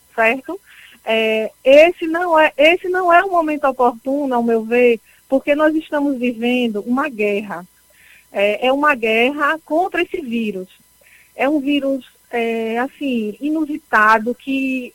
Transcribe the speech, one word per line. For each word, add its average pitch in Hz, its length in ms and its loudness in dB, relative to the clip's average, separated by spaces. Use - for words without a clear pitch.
certo? 262 460 -2
É, 220 440 -2
esse 320 440 6
não 330 300 0
é, 311 200 4
esse 339 320 4
não 359 240 0
é 359 100 0
o 392 80 -6
momento 311 340 0
oportuno, 262 680 -2
ao 240 100 -2
meu 226 200 0
ver, 240 360 2
porque 269 240 0
nós 311 220 2
estamos 285 420 -2
vivendo 240 640 -2
uma 254 260 -2
guerra. 202 580 -4
É, 208 340 0
é 262 60 2
uma 285 220 2
guerra 262 680 0
contra 339 380 -2
esse 359 180 -8
vírus. 220 480 -6
É 254 120 -2
um 302 120 0
vírus, 269 460 -2
é, 226 480 -4
assim, 240 600 -4
inusitado, 247 920 0
que 262 600 -6